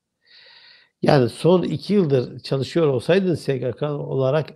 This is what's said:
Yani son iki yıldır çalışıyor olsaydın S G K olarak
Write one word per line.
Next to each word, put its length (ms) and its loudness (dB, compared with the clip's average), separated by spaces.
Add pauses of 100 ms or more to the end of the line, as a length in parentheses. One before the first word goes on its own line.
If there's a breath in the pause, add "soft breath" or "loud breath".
(1040 soft breath)
Yani 260 4
son 340 2
iki 320 -4
yıldır 460 0
çalışıyor 460 -2
olsaydın 480 2
S 240 -4
G 140 -4
K 200 -6
olarak 640 -2